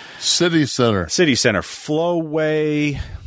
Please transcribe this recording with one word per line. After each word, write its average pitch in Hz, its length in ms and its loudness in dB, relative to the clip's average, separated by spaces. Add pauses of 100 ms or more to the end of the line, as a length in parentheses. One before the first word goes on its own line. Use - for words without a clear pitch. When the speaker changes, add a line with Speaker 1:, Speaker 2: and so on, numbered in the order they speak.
(180)
Speaker 1:
City 165 480 2
Center. 104 440 2
Speaker 2:
City 147 240 4
Center. 104 260 2
Flowway. 156 1400 -2 (280)